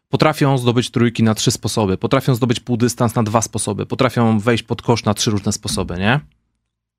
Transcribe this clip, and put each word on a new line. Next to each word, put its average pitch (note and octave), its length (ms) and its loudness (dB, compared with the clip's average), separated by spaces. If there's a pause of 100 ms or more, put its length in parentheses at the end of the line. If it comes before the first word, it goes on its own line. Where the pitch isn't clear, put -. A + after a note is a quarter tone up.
potrafią C#3+ 500 2
zdobyć A#2+ 320 0
trójki A#2 320 0
na A2 120 4
trzy - 160 0
sposoby, G#2 480 -2
potrafią C3 360 0
zdobyć A#2 260 0
pół A#2+ 160 -4
dystans A#2 380 0
na B2 80 0
dwa G#2+ 200 2
sposoby, G2+ 440 -6
potrafią A#2 520 2
wejść A2 240 0
pod - 200 -8
kosz A#2 220 0
na G#2 100 2
trzy - 160 -2
różne G#2 220 -2
sposoby, F#2 460 -6
nie? A#2 220 0 (800)